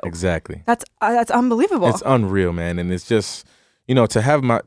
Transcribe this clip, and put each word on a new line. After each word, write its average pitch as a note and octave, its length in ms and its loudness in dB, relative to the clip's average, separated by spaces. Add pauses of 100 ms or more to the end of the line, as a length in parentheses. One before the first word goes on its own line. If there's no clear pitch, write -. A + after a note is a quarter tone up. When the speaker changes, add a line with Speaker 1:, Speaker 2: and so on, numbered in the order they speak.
Speaker 1:
Exactly. E2+ 600 -4
Speaker 2:
That's, A#3 200 -2 (160)
uh, A3 100 2
that's A#3 200 0
unbelievable. A#3+ 580 2
Speaker 1:
It's F#3 160 -2
unreal, G2 480 2
man. F2 260 -4
And F2+ 140 -4
it's - 160 -6
just, - 360 -2 (440)
you C3 40 0
know, B2 120 4
to G#2+ 160 0
have C#3+ 200 2
my, A#2 260 0